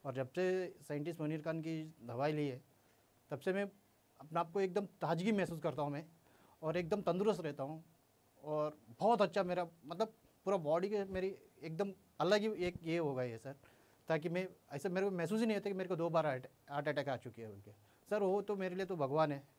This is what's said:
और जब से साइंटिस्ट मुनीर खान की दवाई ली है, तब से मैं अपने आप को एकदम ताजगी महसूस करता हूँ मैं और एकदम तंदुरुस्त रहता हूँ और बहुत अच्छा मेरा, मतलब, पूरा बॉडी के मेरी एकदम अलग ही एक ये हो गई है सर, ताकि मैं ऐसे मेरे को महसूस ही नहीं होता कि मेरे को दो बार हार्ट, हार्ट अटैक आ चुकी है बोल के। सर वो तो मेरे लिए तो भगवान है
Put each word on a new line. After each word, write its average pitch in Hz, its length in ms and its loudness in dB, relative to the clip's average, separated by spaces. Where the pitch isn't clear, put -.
और 131 100 -6
जब 131 140 -4
से 185 460 0
साइंटिस्ट 151 320 -4
मुनीर 151 220 -2
खान 160 180 -4
की 156 420 -6
दवाई 123 300 -2
ली 147 160 0
है, 127 120 -6
तब 135 100 -6
से 185 120 -2
मैं 196 120 0
अपने 160 200 -4
आप 165 120 -4
को 196 80 0
एकदम 190 260 0
ताजगी 170 320 0
महसूस 170 280 0
करता 151 220 -2
हूँ 147 80 0
मैं 147 140 -6
और 160 140 0
एकदम 180 260 0
तंदुरुस्त 185 380 2
रहता 143 220 -4
हूँ 156 220 -8
और 151 340 -2
बहुत 214 240 6
अच्छा 196 200 2
मेरा, 180 240 0
मतलब, 170 280 -2
पूरा 196 120 4
बॉडी 170 320 2
के 202 160 0
मेरी 190 300 -2
एकदम 165 300 -2
अलग 196 200 6
ही 208 240 0
एक 175 180 -2
ये 160 160 0
हो 147 160 0
गई 127 160 -2
है 113 80 -8
सर, 135 160 -12
ताकि 160 200 0
मैं 185 200 -2
ऐसे 143 160 -4
मेरे 190 220 0
को 185 60 -4
महसूस 175 240 0
ही 233 60 2
नहीं 214 100 2
होता 202 140 2
कि 196 60 2
मेरे 180 120 -2
को 180 80 0
दो 170 140 2
बार 160 160 6
हार्ट, 131 200 -2
हार्ट 147 200 -2
अटैक 143 200 0
आ 127 80 0
चुकी 117 260 -10
है 110 60 -10
बोल 101 120 -12
के। 107 120 -20
सर 208 120 2
वो 196 200 4
तो 202 140 -2
मेरे 185 180 -2
लिए 190 120 -2
तो 185 100 -4
भगवान 147 360 4
है 139 100 -6